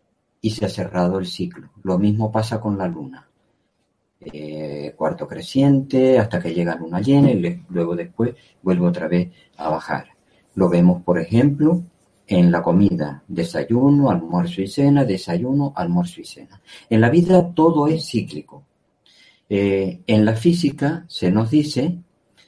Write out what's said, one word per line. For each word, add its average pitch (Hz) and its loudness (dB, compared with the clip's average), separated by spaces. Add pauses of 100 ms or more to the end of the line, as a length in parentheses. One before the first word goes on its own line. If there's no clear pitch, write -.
(420)
Y 110 0
se 107 -6
ha - -2
cerrado 90 -4
el 90 -8
ciclo. - -12 (140)
Lo 92 -2
mismo 107 0
pasa 110 -4
con 104 -4
la 92 -4
luna. 78 -12 (1000)
Eh, 73 -12
cuarto - -6
creciente, 135 2
hasta 110 0
que 85 -6
llega 85 -2
luna 82 -8
llena 139 6
y 107 2
le-, 85 -4
luego 85 -4
después 87 -4 (300)
vuelve 90 2
otra - -4
vez 87 -2 (260)
a 80 -6
bajar. 78 -6 (480)
Lo 92 2
vemos, 87 4
por 87 0
ejemplo, 147 2 (420)
en 90 4
la 85 0
comida, 87 0
desayuno, 135 2
almuerzo 87 -2
y 95 -4
cena, 139 2
desayuno, 123 -2
almuerzo 175 -4
y - -18
cena. - -20 (300)
En 110 4
la 120 4
vida 175 4
todo 151 2
es 160 -2
cíclico. - -8 (840)
Eh, 98 0
en 107 4
la 110 2
física 165 0
se - -4
nos 113 0
dice 151 -2 (480)